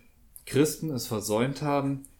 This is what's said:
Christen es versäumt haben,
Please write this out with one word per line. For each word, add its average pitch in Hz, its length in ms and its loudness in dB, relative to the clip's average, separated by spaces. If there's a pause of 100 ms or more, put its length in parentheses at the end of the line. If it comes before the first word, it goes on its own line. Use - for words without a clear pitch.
(460)
Christen 151 460 2
es 123 160 -6
versäumt 110 540 0
haben, 139 420 0 (160)